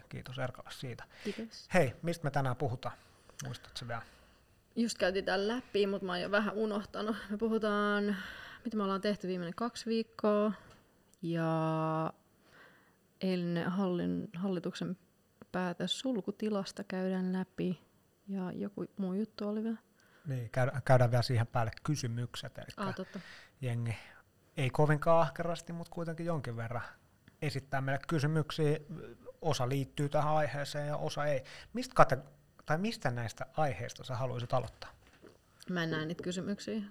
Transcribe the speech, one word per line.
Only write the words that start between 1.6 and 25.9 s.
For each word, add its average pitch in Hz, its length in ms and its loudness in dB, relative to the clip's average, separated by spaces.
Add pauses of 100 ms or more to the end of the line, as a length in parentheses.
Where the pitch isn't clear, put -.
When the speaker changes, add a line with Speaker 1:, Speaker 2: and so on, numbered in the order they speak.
Speaker 1:
Hei, 143 280 6
mistä 165 220 -4
me 139 60 0
tänään 135 260 0
puhutaan? 123 400 -4 (480)
Muistatko - 340 -12
sä 120 100 -8
vielä? 117 140 -6 (760)
Speaker 2:
Just 226 220 0
käytiin 185 260 2
tää 196 240 2
läpi, 220 380 2
mut 196 160 0
mä 180 100 -2
oon 175 80 0
jo 180 100 -2
vähän 208 240 4
unohtanut. 208 600 -2 (140)
Me 208 60 -2
puhutaan, 208 800 2 (480)
mitä 220 120 -4
me 208 60 2
ollaan 196 180 0
tehty 202 280 0
viimeinen 180 280 -4
kaksi - 300 -4
viikkoa. 214 640 2 (720)
Ja 160 880 0 (1080)
eilinen 175 500 0
hallin-, 180 680 0
hallituksen 180 600 -2 (560)
päätös 180 480 -2
sulkutilasta 208 840 -2
käydään 185 480 0
läpi. 180 480 -2 (480)
Ja 185 240 -4
joku - 340 -6 (100)
muu 185 180 -2
juttu 208 340 -4
oli 214 160 -2
vielä. 226 120 -2 (500)
Speaker 1:
Niin, 127 240 -4
käydä-, 131 340 2
käydään 131 260 8
vielä 120 120 4
siihen 117 240 2
päälle 113 240 0 (140)
kysymykset. 120 760 -4
Elikkä - 240 -10
Speaker 2:
Aa, 190 100 -2
totta. 190 280 -8 (400)
Speaker 1:
jengi 117 360 -2 (600)
ei 131 140 2
kovinkaan 156 500 6
ahkerasti, 170 520 0
mut 170 160 -10
kuitenkin 165 380 -6